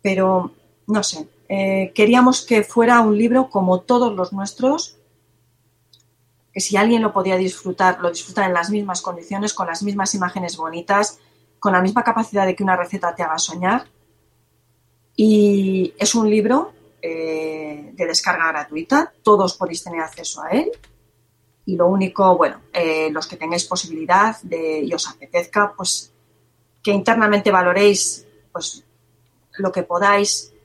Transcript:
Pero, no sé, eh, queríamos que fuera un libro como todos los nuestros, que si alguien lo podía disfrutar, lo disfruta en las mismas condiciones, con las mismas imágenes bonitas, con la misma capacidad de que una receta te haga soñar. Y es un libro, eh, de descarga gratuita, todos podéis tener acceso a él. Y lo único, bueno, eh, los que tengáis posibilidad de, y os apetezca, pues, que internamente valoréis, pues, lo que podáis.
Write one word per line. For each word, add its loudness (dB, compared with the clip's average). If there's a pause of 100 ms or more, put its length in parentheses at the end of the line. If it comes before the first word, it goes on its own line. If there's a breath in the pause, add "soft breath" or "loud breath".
Pero, 0 (360)
no 0
sé, -8 (180)
eh, -2
queríamos 4
que 2
fuera 4
un 2
libro 2
como 0
todos 0
los -6
nuestros, -4 (1500)
que -10
si -2
alguien 4
lo -2
podía 0
disfrutar, 0
lo -2
disfruta -4
en -2
las -2
mismas -4
condiciones, -6
con -6
las -6
mismas -2
imágenes -6
bonitas, -2 (400 soft breath)
con 0
la 4
misma 0
capacidad 0
de -2
que -6
una 2
receta -6
te -6
haga -4
soñar. -4 (1300)
Y 4
es -2
un 2
libro, 2 (280)
eh, -8
de -4
descarga 0
gratuita, -2 (100)
todos 4
podéis -6
tener -8
acceso -12
a -12
él. 0 (960)
Y -4
lo 2
único, 2
bueno, 0 (140)
eh, -2
los -6
que -18
tengáis -4
posibilidad 0
de, -4
y -4
os -6
apetezca, -2
pues, -8 (680)
que -2
internamente 2
valoréis, 2 (240)
pues, -10 (760)
lo -2
que -4
podáis. 0 (120)